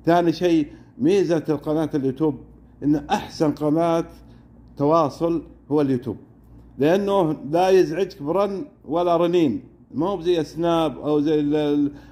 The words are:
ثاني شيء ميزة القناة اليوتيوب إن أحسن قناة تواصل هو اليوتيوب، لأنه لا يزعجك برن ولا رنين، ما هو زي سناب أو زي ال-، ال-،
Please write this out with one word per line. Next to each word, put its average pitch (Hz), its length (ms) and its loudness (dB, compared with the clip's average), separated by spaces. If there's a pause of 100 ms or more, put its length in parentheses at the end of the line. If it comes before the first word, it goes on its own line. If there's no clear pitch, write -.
ثاني 170 260 4
شيء 165 340 0 (320)
ميزة 165 500 2
القناة 151 460 -2
اليوتيوب 135 460 -2 (440)
إن 147 260 0
أحسن 160 420 -2
قناة 165 520 0 (720)
تواصل 160 680 0 (280)
هو 151 100 2
اليوتيوب، 127 360 -2 (640)
لأنه 180 580 2 (140)
لا 175 180 2
يزعجك 180 540 2
برن 185 420 -2 (200)
ولا 170 320 0
رنين، 170 460 2 (320)
ما 160 140 -2
هو 196 120 -4
زي 165 240 0
سناب 160 540 -2
أو 147 220 0
زي 151 200 0
ال-، 147 160 0
ال-، 147 360 0 (200)